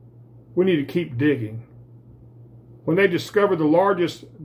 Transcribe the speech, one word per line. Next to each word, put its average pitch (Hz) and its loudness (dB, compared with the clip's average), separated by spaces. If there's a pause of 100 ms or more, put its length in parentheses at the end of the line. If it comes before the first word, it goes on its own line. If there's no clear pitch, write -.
(540)
We 180 2
need 185 2
to 139 -4
keep 160 -4
digging. 117 -2 (1160)
When 165 0
they 196 4
discovered 190 0
the 160 -2
largest 175 0 (200)